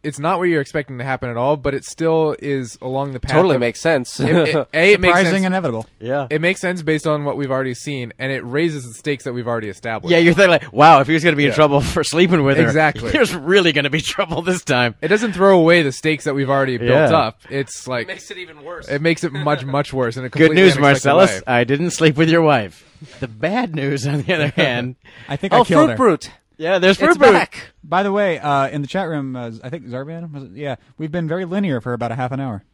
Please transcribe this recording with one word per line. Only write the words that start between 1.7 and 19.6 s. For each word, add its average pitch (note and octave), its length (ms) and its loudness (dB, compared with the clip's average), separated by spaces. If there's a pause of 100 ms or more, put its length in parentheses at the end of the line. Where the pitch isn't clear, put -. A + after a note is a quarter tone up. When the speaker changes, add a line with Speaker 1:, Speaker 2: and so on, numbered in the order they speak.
Speaker 1:
it C3 120 -8
still D#3+ 540 -2
is C3+ 420 -6
along C3+ 320 -6
the B2+ 80 -10
path C#3 100 -6
Speaker 2:
Totally D#3 240 4
Speaker 1:
of B2 60 0
Speaker 2:
makes A#2 180 -2
sense. D3 400 -2
Speaker 1:
It, C#3 100 0 (200)
it, D3+ 60 -2
Speaker 2:
<laughs> C#3+ 180 -4
Speaker 1:
A, F3+ 200 4
it F#3 60 2
makes F3+ 180 4
Speaker 3:
Surprising, F3+ 140 2
Speaker 1:
sense. F#3+ 140 0
Speaker 3:
inevitable. E3 420 -2 (140)
Speaker 4:
Yeah. B2+ 280 -4
Speaker 1:
It D3+ 120 -2
makes F#3 180 0
sense F3+ 240 -4
based D#3 240 -2
on D3+ 160 -2
what C#3 140 -4
we've C#3 120 -4
already C3 240 -2
seen, B2 460 -8
and C3 140 -6
it B2 80 -6
raises D3 440 -4
the A#2 80 -18
stakes C#3+ 300 -6
that C3 100 -8
we've A#2+ 140 -6
already A2+ 220 -4
established. A2+ 420 -6
Speaker 4:
Yeah, E3+ 80 4
you're E3+ 160 6
thinking F#3 160 4
like, - 220 0
"Wow, D3 260 8
if C#3 80 2
he D#3 60 0
was D#3+ 100 0
gonna D#3+ 140 2
be C#3+ 80 2
in C#3 60 2
Speaker 1:
Yeah. - 40 -4
Speaker 4:
trouble C#3+ 260 4
for - 220 -2
sleeping E3 400 2
with C#3 140 2
her, E3 60 4
Speaker 1:
Exactly. D3 460 0
Speaker 4:
<laughs> - 40 -4
there's B3+ 200 2
really F3 380 2
gonna C#3+ 180 -2
be D#3 120 -2
trouble E3 420 -6
this F3+ 200 -2
time." B2 380 0
Speaker 1:
It D#3 60 -4
doesn't G#3+ 260 0
throw F#3+ 240 6
away E3+ 260 6
the C3+ 100 -2
stakes D#3 320 -4
that C#3+ 100 -2
we've C#3 140 -2
already C3+ 280 0
built A#2+ 120 -2 (220)
Speaker 4:
Yeah. D#3+ 60 4
Speaker 1:
up. A#2 220 -2 (100)
It's - 380 -8
like B2 200 -6
Speaker 2:
Makes - 220 -16
it F#3+ 100 -14
even D#3 240 -18
worse. E3 260 -16
Speaker 1:
It C#3+ 120 -4
makes E3 220 0
it D#3+ 80 -4
much, D3 340 -4